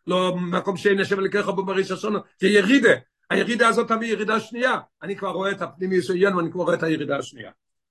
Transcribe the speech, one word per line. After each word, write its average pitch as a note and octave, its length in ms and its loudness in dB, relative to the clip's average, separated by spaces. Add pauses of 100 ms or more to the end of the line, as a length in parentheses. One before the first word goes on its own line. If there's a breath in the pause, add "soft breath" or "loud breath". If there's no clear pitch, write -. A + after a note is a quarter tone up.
לא F3+ 280 0
מקום F3 420 -2
שאין G3 220 2
השם G3 200 -2
אלוקיך G3 300 -2
בו F#3+ 160 -4
בראש F#3+ 260 -2
השנה, G#3 280 -4 (200 soft breath)
זה F#3+ 80 2
ירידה. G#3 460 6 (360)
הירידה G#3 380 2
הזאת A3+ 200 2
תביא A3+ 200 -2
ירידה A3 320 -2
שנייה. A#3 380 -2 (260)
אני F#3 120 -8
כבר F#3+ 140 -6
רואה F#3+ 220 -4
את G3 100 -8
הפנימיוס F#3 480 -2
העניונים, F#3 300 2
אני E3+ 120 -2
כבר F3 120 -4
רואה E3+ 120 2
את E3+ 80 -4
הירידה D3 340 -2
השנייה. A#2+ 340 -12 (380)